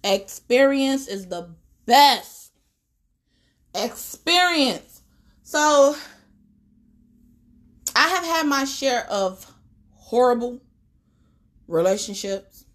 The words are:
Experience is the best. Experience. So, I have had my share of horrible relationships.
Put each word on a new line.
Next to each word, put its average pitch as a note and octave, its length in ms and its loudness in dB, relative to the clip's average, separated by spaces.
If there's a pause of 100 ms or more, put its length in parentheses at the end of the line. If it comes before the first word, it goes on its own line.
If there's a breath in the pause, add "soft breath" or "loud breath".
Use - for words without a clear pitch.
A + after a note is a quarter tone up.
Experience C4+ 1040 0
is G3 180 -12
the F3 280 -12 (300)
best. - 680 2 (1200)
Experience. D#4+ 1300 -2 (480)
So, D4 460 4 (2000 loud breath)
I D4 120 4
have F4 160 -2
had D#4+ 220 -2
my C#4 180 0
share C4+ 460 -4
of F#3+ 400 -4 (420)
horrible B3 680 -2 (1080)
relationships. G3 1080 -4